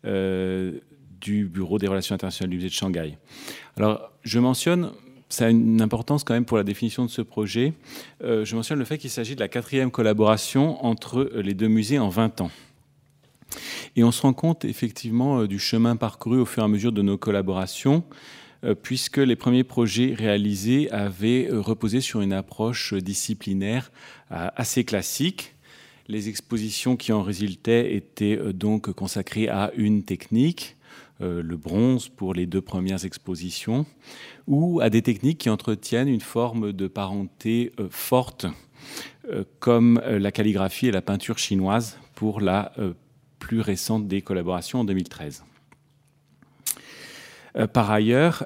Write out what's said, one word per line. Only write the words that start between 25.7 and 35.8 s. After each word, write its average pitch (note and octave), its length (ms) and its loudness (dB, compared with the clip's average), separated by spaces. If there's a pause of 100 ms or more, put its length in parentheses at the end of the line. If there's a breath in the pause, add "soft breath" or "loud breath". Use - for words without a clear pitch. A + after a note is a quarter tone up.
Les G#2+ 180 -6
expositions A2 680 -2
qui A#2 160 -2
en G#2 100 2
résultaient G#2 720 0
étaient, G#2 420 -2
euh, G2 140 -4
donc G#2 400 -2
consacrées G2 560 -4
à G2+ 300 0
une G#2+ 260 2
technique, A#2+ 720 -2 (460 loud breath)
euh, F2 200 -4
le E2 140 -6
bronze G#2 540 0
pour F#2+ 240 -4
les F2+ 140 0
deux F#2 120 0
premières F#2+ 460 -4
expositions, F#2 800 -4 (600 loud breath)
ou D#3+ 360 2
à A#2 80 6
des A2 140 4
techniques B2+ 340 0
qui - 120 0
entretiennent A2+ 600 0